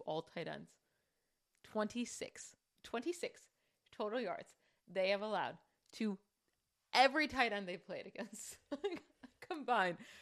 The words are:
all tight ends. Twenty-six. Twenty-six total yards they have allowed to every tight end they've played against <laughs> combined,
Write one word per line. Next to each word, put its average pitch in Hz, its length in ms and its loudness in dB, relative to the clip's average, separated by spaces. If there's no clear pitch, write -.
all 160 180 -2
tight 160 240 -8
ends. 151 240 -10
Twenty-six. - 920 -6
Twenty-six - 580 -4
total 220 240 -2
yards - 360 -4
they 190 180 2
have 196 120 2
allowed 175 360 -2
to 208 260 0
every 269 340 8
tight 240 260 2
end 202 140 -4
they've 175 180 -6
played 160 220 -8
against - 500 -10
<laughs> 285 60 -4
combined, 220 500 2